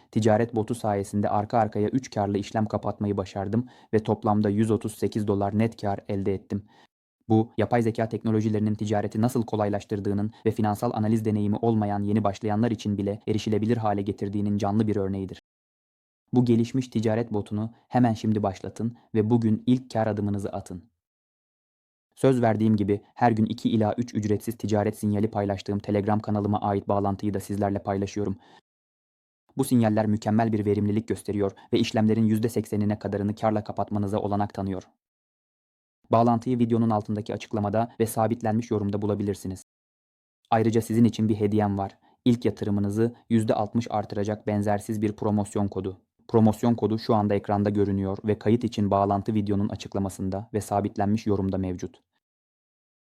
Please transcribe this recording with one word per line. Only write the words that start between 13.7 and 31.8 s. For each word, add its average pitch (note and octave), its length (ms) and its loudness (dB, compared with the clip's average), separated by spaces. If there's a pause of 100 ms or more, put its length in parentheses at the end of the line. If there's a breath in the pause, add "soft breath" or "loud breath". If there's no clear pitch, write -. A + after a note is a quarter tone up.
hale G#2 240 -2
getirdiğinin G2+ 560 -4
canlı G#2 300 0
bir G2+ 80 0
örneğidir. F#2+ 460 -4 (920)
Bu B2 120 4
gelişmiş A#2 420 2
ticaret A2 460 0
botunu G#2 400 -4 (140 loud breath)
hemen A#2+ 260 4
şimdi G#2+ 300 0
başlatın G2+ 540 -6 (180 loud breath)
ve G#2+ 140 2
bugün A2+ 360 2
ilk B2+ 260 2
kar A2 160 0
adımınızı G#2 420 -2
atın. F#2 400 -12 (1300)
Söz C3 260 4
verdiğim A2 340 4
gibi G2+ 260 0 (120)
her A#2+ 180 4
gün A2 140 2
iki A#2+ 240 -2
ila G#2+ 280 2
üç A#2+ 180 -6
ücretsiz G#2 420 -2
ticaret G#2 400 -2
sinyali G#2 340 0
paylaştığım G2+ 480 -4
Telegram G#2 400 0
kanalıma G#2 420 -2
ait G2+ 260 -2
bağlantıyı G2+ 460 0
da G2 60 -4
sizlerle G2+ 440 -4
paylaşıyorum. G2+ 540 -4 (1200 loud breath)
Bu C3+ 60 2
sinyaller A2 420 4
mükemmel G#2+ 480 2
bir G#2 120 0
verimlilik G#2 420 0
gösteriyor G2 440 -2 (220 loud breath)
ve A#2+ 60 4
işlemlerin A2 460 2